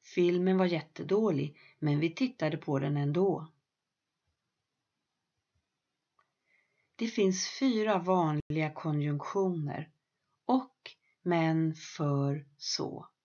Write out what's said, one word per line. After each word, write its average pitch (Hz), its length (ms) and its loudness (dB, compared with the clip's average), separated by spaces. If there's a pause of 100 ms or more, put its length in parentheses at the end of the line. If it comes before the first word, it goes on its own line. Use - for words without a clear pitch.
"Filmen 180 540 2
var 185 80 4
jättedålig, 170 920 -2 (220)
men 147 200 2
vi 165 160 0
tittade 160 420 -2
på 143 220 -2
den 147 180 -2
ändå." 156 500 0 (3500)
Det 226 120 -2
finns 190 420 2 (100)
fyra 214 400 2
vanliga 156 720 0
konjunktioner. 151 1200 -2 (540)
Och, - 460 -2 (300)
men, 160 540 2
för, 143 680 -2 (120)
så. - 520 -6 (160)